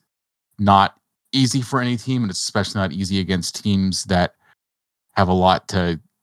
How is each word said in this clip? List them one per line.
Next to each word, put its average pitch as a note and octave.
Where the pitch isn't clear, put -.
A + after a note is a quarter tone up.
not G2
easy C3+
for B2+
any B2
team, B2+
and G#2
it's -
especially G2+
not F2+
easy F#2+
against F2+
teams F#2+
that F2+
have F#2+
a F#2
lot F#2
to, F2